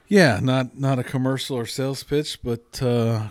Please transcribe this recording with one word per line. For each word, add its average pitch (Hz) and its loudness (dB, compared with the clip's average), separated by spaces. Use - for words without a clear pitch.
Yeah, 156 6
not, 127 0
not 135 0
a 123 -4
commercial 131 -2
or 113 -4
sales 135 -6
pitch, 147 -2
but, 120 -8
uh, 117 0